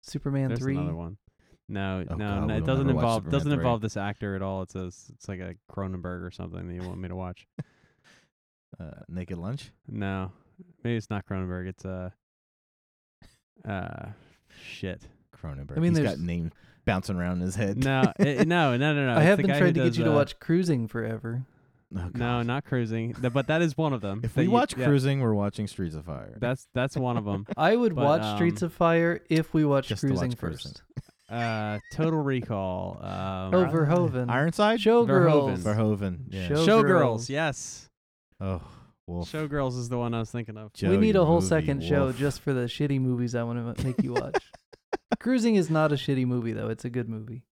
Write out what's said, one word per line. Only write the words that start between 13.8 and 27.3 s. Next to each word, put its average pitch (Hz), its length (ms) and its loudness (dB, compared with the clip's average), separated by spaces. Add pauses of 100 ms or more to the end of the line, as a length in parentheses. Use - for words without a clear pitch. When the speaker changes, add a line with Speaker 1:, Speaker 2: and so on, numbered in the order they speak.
Speaker 2:
shit. - 460 -10 (260)
Speaker 3:
Cronenberg. 69 440 -8
Speaker 1:
I - 20 2
mean, 170 120 4
Speaker 3:
He's 160 80 4
got 143 100 2
Speaker 1:
there's 71 100 -6
Speaker 3:
names 85 320 -2 (320)
bouncing 95 320 0
around 90 220 -2
in - 80 -2
his 92 100 -4
head. 110 260 -2
Speaker 2:
No, 135 320 2
Speaker 3:
<laughs> - 40 -20
Speaker 2:
it, 131 280 4
no, 160 300 4
no, 147 180 2
no, 143 120 2
no. 123 80 2
Speaker 1:
I 135 60 6
Speaker 2:
It's 151 40 6
Speaker 1:
have 190 140 8
Speaker 2:
the - 60 0
Speaker 1:
been 190 80 4
Speaker 2:
guy - 60 2
Speaker 1:
trying 180 100 6
Speaker 2:
who - 40 4
Speaker 1:
to 165 80 2
get 127 60 2
Speaker 2:
does, 117 120 2
Speaker 1:
you 170 60 2
to - 80 4
Speaker 2:
uh, 147 40 4
Speaker 1:
watch 143 220 2
Cruising 165 480 2
forever. 113 600 -6 (500)
Speaker 3:
Oh, - 60 -4
Speaker 2:
No, 90 80 -6
Speaker 3:
God. 120 360 -2
Speaker 2:
not 127 200 -2
Cruising. 113 480 -2
Th-, 123 180 -2
but 135 140 0
that 160 160 2
is 160 160 0
one 156 160 2
of 110 80 -6
them 101 200 -6
Speaker 3:
If 117 120 -6
Speaker 2:
that 143 80 2
Speaker 3:
we - 20 6
Speaker 2:
you, 185 60 4
Speaker 3:
watch 240 260 4
Speaker 2:
yeah. 127 80 -2
Speaker 3:
Cruising, 139 360 4
we're 117 140 2
watching 101 320 -2
Streets 87 280 -4
of 78 100 -10
Fire. 64 340 -12
Speaker 2:
That's, 120 360 -2
that's 127 200 0
one 123 220 0
of 107 100 0
'em. 101 260 -2